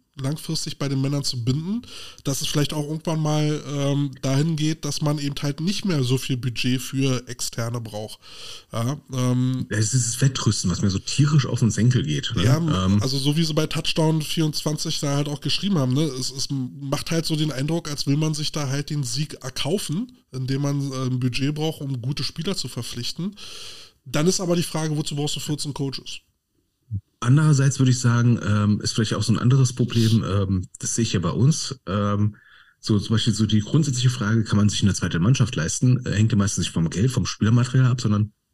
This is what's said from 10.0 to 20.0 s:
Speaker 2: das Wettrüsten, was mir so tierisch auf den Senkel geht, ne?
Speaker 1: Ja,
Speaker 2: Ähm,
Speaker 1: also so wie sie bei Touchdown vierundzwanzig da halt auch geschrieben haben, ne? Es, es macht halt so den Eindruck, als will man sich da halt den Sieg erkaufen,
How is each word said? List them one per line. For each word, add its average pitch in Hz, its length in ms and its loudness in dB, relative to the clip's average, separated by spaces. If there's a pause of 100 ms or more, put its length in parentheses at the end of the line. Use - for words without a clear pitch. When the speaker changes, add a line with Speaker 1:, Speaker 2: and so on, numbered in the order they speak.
Speaker 2:
das - 80 0
Wettrüsten, 113 480 2
was 85 100 0
mir 101 80 2
so 95 100 0
tierisch 147 460 4
auf 120 140 -2
den 110 120 4
Senkel 113 320 4
geht, 71 320 -2
ne? 87 100 2
Speaker 1:
Ja, 123 120 6
Speaker 2:
Ähm, 104 460 2
Speaker 1:
also 139 160 0
so 143 180 0
wie 165 80 2
sie 156 80 -4
bei 156 140 2
Touchdown 160 560 0
vierundzwanzig 156 800 -2
da 143 160 0
halt 143 120 0
auch 143 140 -8
geschrieben 185 340 0
haben, 131 160 2
ne? 143 120 2
Es, 131 260 -4
es - 200 -6
macht 139 600 -6
halt 165 160 -2
so 160 100 -2
den 151 160 -2
Eindruck, 151 340 -4
als 147 200 -6
will 143 100 2
man 156 160 0
sich 147 200 -4
da 147 180 -4
halt 143 180 -4
den 147 160 -4
Sieg 127 380 -6
erkaufen, 170 720 -4 (200)